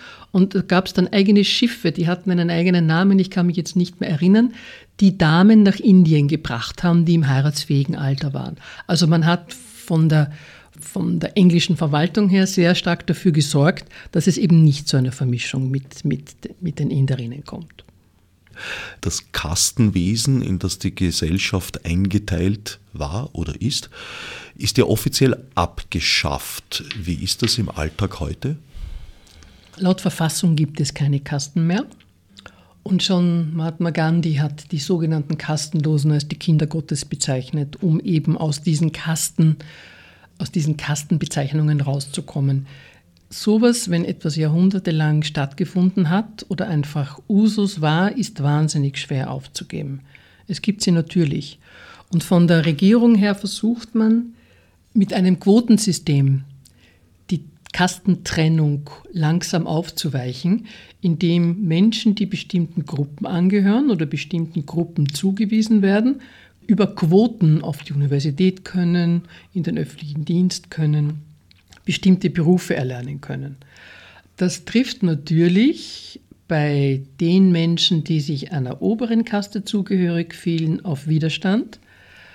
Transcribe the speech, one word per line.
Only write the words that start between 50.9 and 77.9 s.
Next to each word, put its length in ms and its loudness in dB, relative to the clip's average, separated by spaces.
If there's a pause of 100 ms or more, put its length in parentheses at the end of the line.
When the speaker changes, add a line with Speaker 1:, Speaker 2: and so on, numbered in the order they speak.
Speaker 1:
natürlich. 640 -2 (520)
Und 140 0
von 240 4
der 160 4
Regierung 520 4
her 180 2
versucht 600 -6
man, 400 0 (600)
mit 180 2
einem 260 2
Quotensystem 1080 2 (880)
die 140 -4 (280)
Kastentrennung 1160 0 (240)
langsam 540 -2
aufzuweichen, 1000 -4 (360)
indem 640 0
Menschen, 460 2
die 120 -2
bestimmten 600 -4
Gruppen 400 -6
angehören 640 2
oder 160 0
bestimmten 580 -6
Gruppen 480 -2
zugewiesen 720 0
werden, 400 2 (440)
über 280 2
Quoten 680 4
auf 200 -8
die 100 -12
Universität 720 0
können, 580 0 (320)
in 80 -2
den 160 -4
öffentlichen 460 -8
Dienst 460 -2
können, 520 -2 (640)
bestimmte 440 2
Berufe 460 2
erlernen 460 -6
können. 360 -10 (800)
Das 280 -2
trifft 380 -2
natürlich 1200 0 (260)
bei 560 0 (180)
den 320 4
Menschen, 520 2